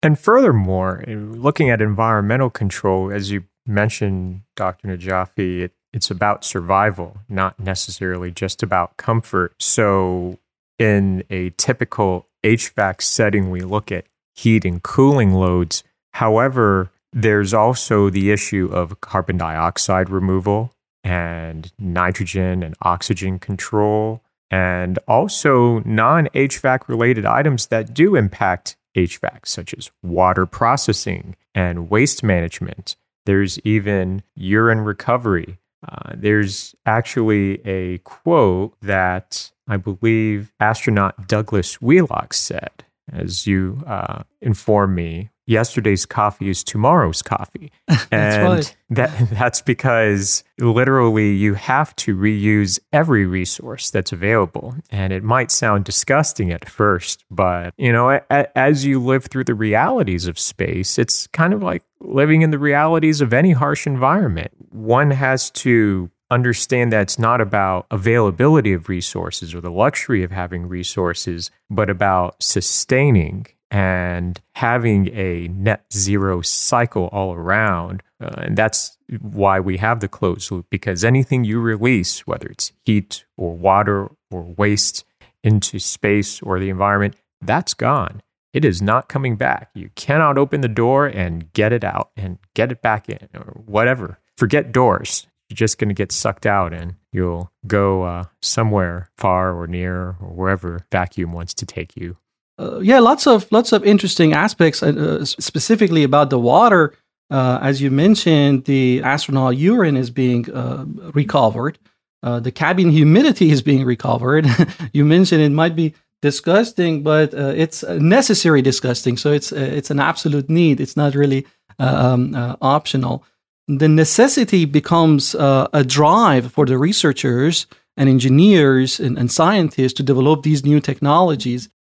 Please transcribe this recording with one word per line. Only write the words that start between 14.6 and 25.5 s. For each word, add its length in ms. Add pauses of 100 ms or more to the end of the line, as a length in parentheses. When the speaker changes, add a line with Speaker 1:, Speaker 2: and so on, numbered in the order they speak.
Speaker 1:
and 160
cooling 520
loads. 500 (300)
However, 760 (220)
there's 420
also 560
the 220
issue 400
of 300
carbon 340
dioxide 720
removal 640 (320)
and 760
nitrogen 840
and 180
oxygen 580
control, 840 (280)
and 580
also 720